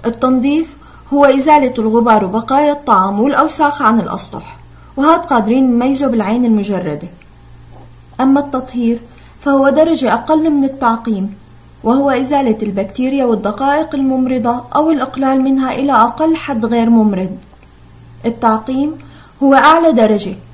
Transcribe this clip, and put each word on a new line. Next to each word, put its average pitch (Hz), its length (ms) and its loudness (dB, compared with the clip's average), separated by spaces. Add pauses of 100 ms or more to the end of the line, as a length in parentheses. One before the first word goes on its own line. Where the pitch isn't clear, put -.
التنظيف 262 680 -2 (360)
هو 285 120 4
إزالة 269 540 4
الغبار 220 460 2
وبقايا 262 480 0
الطعام 202 480 0
والأوساخ 285 640 0
عن 226 180 2
الأسطح، - 560 -10 (400)
وهاد 320 240 2
قادرين 254 500 0
نميزه 269 360 0
بالعين 233 380 0
المجردة. 196 640 -2 (1120)
أما 269 200 4
التطهير 247 600 -4 (400)
فهو 277 280 2
درجة 302 460 2
أقل 311 360 0
من 277 140 0
التعقيم، 226 720 -4 (500)
وهو 269 260 2
إزالة 262 520 0
البكتيريا 214 640 -4
والدقائق 254 680 -2
الممرضة 254 680 -2 (140)
أو 311 140 2
الإقلال 269 500 -2
منها 262 340 0
إلى 269 180 -2
أقل 254 440 2
حد 233 300 -6
غير 233 240 0
ممرض. 202 400 2 (960)
التعقيم 247 680 -2 (500)
هو 269 120 4
أعلى 320 380 4
درجة 214 420 0 (200)